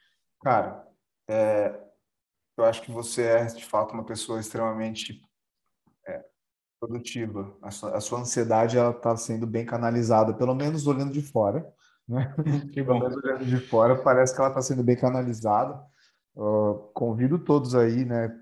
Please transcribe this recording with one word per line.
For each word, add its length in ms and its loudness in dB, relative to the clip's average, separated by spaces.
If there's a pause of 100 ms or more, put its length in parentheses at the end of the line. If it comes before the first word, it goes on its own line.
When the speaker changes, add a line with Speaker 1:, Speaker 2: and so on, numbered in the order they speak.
(440)
Speaker 1:
cara, 420 0 (440)
é, 440 2 (840)
eu 80 4
acho 160 2
que 100 -14
você 320 -4
é, 220 4
de 200 -10
fato, 280 -2
uma 120 -8
pessoa 340 -6
extremamente, 840 -6 (840)
é, 160 -12 (560)
produtiva. 840 -8
A 100 -14
sua, 240 -8
a 60 -4
sua 180 -6
ansiedade, 580 2
ela 160 4
tá 220 -2
sendo 320 -6
bem 180 -4
canalizada, 680 2
pelo 200 0
menos 340 -2
olhando 260 0
de 80 -4
fora, 440 0 (400)
né? 300 -4
Speaker 2:
<laughs> 380 -2
Que 100 -2
bom. 160 2
Speaker 1:
Pelo 100 0
menos 140 -8
olhando 220 -4
de 120 0
fora, 380 4
parece 400 4
que 60 0
ela 120 2
tá 80 -2
sendo 220 -2
bem 140 4
canalizada. 840 0 (560)
Ah, 360 2 (200)
convido 460 0
todos 360 2
aí, 280 4
né? 380 -2